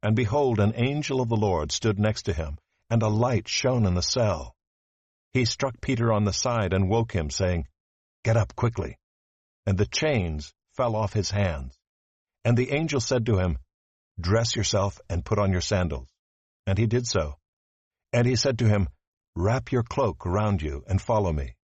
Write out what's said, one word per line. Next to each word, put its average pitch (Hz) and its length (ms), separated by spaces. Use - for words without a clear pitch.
And 107 140
behold, 123 460
an 104 160
angel 135 440
of 120 80
the 113 80
Lord 90 360
stood 104 260
next 107 280
to 101 60
him, 76 240
and 117 140
a 107 60
light 110 400
shone 127 360
in 90 100
the 90 60
cell. 95 540
He 127 120
struck 123 360
Peter 117 320
on 104 100
the 101 100
side 110 400
and 95 160
woke 113 220
him, 80 200
saying, 90 360
"Get 110 140
up - 180
quickly." - 420
And 95 100
the 101 100
chains 90 680
fell 120 180
off 107 200
his 101 180
hands. 80 440
And 117 120
the 127 140
angel 147 300
said 120 260
to 110 120
him, 90 200
"Dress 110 340
yourself 101 540
and 87 160
put 104 160
on 98 100
your 90 100
sandals." 80 480
And 95 140
he 117 80
did 120 220
so. 76 280
And 120 120
he 123 120
said 117 240
to 113 80
him, 101 200
"Wrap 113 380
your 123 100
cloak 117 420
around 101 380
you 71 240
and 95 160
follow 104 300
me." 69 240